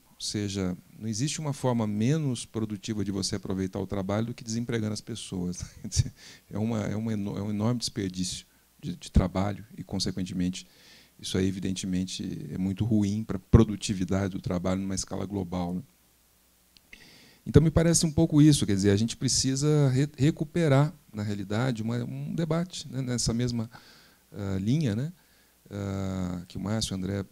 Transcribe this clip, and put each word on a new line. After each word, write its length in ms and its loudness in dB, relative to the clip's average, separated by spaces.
Ou 120 -20
seja, 540 -2
não 120 -8
existe 320 -4
uma 100 -2
forma 340 0
menos 600 0
produtiva 580 -4
de 80 -2
você 240 -2
aproveitar 440 -4
o 60 -4
trabalho 420 -2
do 60 -8
que 100 -16
desempregando 500 -4
as 80 -8
pessoas. 600 -6
<laughs> 100 -20
Quer 80 -10
dizer, 240 -2
é 80 -8
uma, 280 -2
é 100 -2
uma 160 -4
eno-, 260 -4
é 40 -4
um 80 -4
enorme 300 0
desperdício 680 -4
de, 140 -8
de 160 -16
trabalho 540 2
e, 60 -10
consequentemente, 840 -4
isso 180 -4
aí, 100 2
evidentemente, 1040 -4
é 60 -6
muito 280 -2
ruim 380 2
pra 160 -4
produtividade 920 4
do 80 -8
trabalho 400 -2
numa 120 -4
escala 320 -4
global, 480 -4
né? 80 -4
Então, 160 8
me 100 6
parece 340 4
um 60 2
pouco 300 6
isso, 240 8
quer 100 2
dizer, 160 6
a 60 8
gente 180 0
precisa 720 2
re-, 280 2
recuperar, 760 4
na 100 -4
realidade, 580 -2
uma, 220 -2
um 320 -6
debate, 560 -2
né, 100 -4
nessa 320 0
mesma, 360 -2
ah, 260 -4
linha, 380 0
né, 160 -4
ah, 720 -4
que 120 -14
o 20 -8
Márcio 320 -2
e 20 -4
o 40 -4
André 340 -4